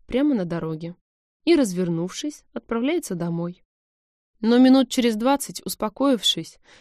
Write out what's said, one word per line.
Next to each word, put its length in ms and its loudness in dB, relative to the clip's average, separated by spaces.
прямо 280 0
на 80 -2
дороге. 540 -8
И, 100 4
развернувшись, 960 -2
отправляется 640 -4
домой. 480 -6
Но 160 4
минут 320 6
через 260 0
двадцать, 500 -2
успокоившись, 960 -2